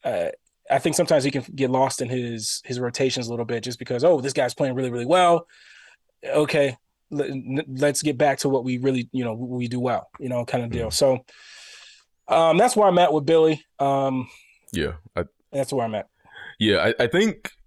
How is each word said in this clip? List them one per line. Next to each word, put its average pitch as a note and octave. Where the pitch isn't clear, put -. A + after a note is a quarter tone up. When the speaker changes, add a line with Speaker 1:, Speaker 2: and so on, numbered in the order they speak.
Speaker 1:
uh, F#2+
I C3+
think D#3
sometimes D#3
he C#3
can C3
get C3+
lost C3
in A#2+
his, A#2
his B2
rotations B2
a -
little A#2
bit A2+
just A#2+
because, B2
oh, E3
this C3
guy's B2+
playing C3+
really, B2+
really A#2+
well. E3+
Okay, C#3+
l-, D3
n-, C3+
let's C3+
get D3+
back C#3
to C#3+
what B2+
we B2+
really, B2+
you C3
know, A2+
what A#2+
we B2
do B2
well, B2
you C#3
know, B2
kind A#2+
of A#2
deal. A#2
Speaker 2:
Mm. -
Speaker 1:
So, C3
um, E3
that's A#3
where G#3
I'm F3+
at E3+
with D3
Billy. D#3+
Um, C#3
Speaker 2:
Yeah, D#2+
I F2
Speaker 1:
that's C#3
where B2+
I'm A2
at. -
Speaker 2:
Yeah, G#2
I, B2
I A#2+
think G3+